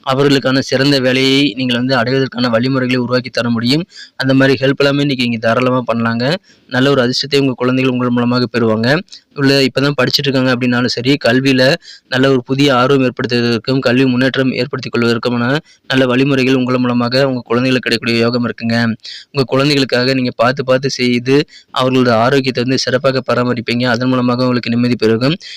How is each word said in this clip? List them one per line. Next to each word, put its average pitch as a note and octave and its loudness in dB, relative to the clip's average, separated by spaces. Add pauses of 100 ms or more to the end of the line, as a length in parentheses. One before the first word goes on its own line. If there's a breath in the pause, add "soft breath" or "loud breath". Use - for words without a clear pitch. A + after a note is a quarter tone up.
அவர்களுக்கான C3+ 0
சிறந்த C3+ 0
வேலையை C3 2 (140)
நீங்கள் B2 -2
வந்து C3 0
அடைவதற்கான B2 0
வழிமுறைகளை B2+ 0
உருவாக்கி B2 -2
தர A#2 -4
முடியும். A#2+ 0 (320 loud breath)
அந்த C3+ -2
மாதிரி C3+ 4
ஹெல்ப் C3+ 0
எல்லாமே C#3+ 0
இன்னைக்கு C3 -2
நீங்க A#2 -4
தாராளமா B2 0
பண்ணலாங்க. A#2 -2 (440 soft breath)
நல்ல B2+ -2
ஒரு C#3 2
அதிர்ஷ்டத்தை C#3 -2
உங்க C#3 0
குழந்தைகள் B2+ 0
உங்கள் B2 -2
மூலமாக B2 0
பெறுவாங்க. A2+ 0 (480 loud breath)
உள்ள C3+ 0 (100)
இப்பதான் C3+ 0
படிச்சுட்டு - -2
இருக்காங்க C3 0
அப்படின்னாலும் B2 -2
சரி, B2 -2
கல்வியில C3 2 (460 loud breath)
நல்ல C3 0
ஒரு C3+ 2
புதிய C#3 0
ஆர்வம் C3 2
ஏற்படுத்துவதற்கும் A#2+ -2
கல்வி B2+ 2
முன்னேற்றம் C3 0
ஏற்படுத்திக் B2 -6
கொள்வதற்குமான A#2+ -2 (420 soft breath)
நல்ல C3 0
வழிமுறைகள் C3 2
உங்கள் B2+ 0
மூலமாக B2 0
உங்க B2+ -4
குழந்தைகளுக்கு B2 0
கிடைக்கக்கூடிய A#2 0
யோகம் A#2+ 0
இருக்குங்க. A2+ -4 (500 loud breath)
உங்க C#3 -2
குழந்தைகளுக்காக C3+ 0
நீங்க B2+ -2
பார்த்து C3 0
பார்த்து C3 0
செய்து B2 0 (360 loud breath)
அவர்களோட B2+ 2
ஆரோக்கியத்தை C3 2
வந்து B2+ -2
சிறப்பாக C3 -2
பராமரிப்பீங்க. A#2+ -2
அதன் B2+ 0
மூலமாக B2 0
உங்களுக்கு B2 -2
நிம்மதி A#2+ 0
பெருகும். A2+ 0 (200 loud breath)